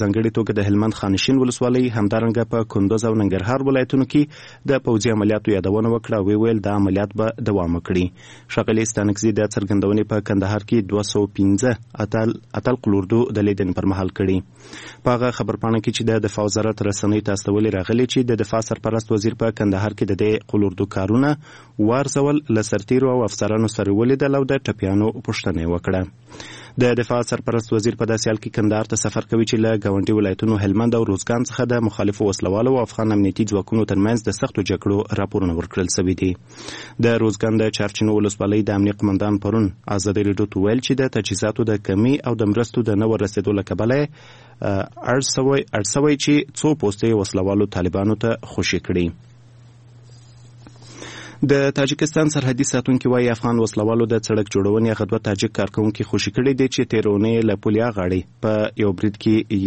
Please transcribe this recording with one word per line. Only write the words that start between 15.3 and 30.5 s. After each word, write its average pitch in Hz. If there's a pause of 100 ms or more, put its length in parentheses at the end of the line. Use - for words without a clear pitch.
خبرپاڼه 110
کې 117
چې 113 (100)
د 107
دفاع 107
وزارت 104
رسنیو 104
ته 101
استولې 104 (100)
راغلي 117
چې 135 (120)
د 110
دفاع 113
سرپرست 110
وزیر 110
په 113
کندهار 101
کې 117
د 98
دې 107
قلوردو 101
کارونه 110 (500)
وارزول، 139 (160)
له 110
سرتیرو 123
او 127
افسرانو 107
سره 101
ولیدل 139
او 139
د 135
ټپیانو 101 (180)
پوښتنه 95
یې 82
وکړه. 92 (840)
د 120
دفاع 120 (100)
سرپرست 117
وزیر 113
په 117
داسې 110
حال 110
کې 110
کندهار 107
ته 110
سفر 110
کوي 113
چې 120 (100)
له 110
ګاونډي 101
ولایتونو 104